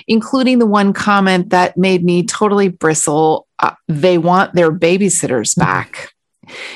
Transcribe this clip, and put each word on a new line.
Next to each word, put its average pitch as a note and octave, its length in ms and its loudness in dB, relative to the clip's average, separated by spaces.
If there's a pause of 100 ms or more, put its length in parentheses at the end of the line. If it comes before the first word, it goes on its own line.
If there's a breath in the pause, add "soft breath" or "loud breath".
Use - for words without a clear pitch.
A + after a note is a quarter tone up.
including B3 500 0
the A#3 80 2
one G3+ 280 2
comment F#3+ 560 0
that F3+ 260 2
made F#3 260 2
me F3 200 2
totally G3+ 460 0
bristle. D#3 800 -2 (120)
Uh, - 140 -2 (140)
"They F3 300 0
want F3 380 0
their E3+ 180 2
babysitters E3 840 -2
back." F#2 600 -4 (600 loud breath)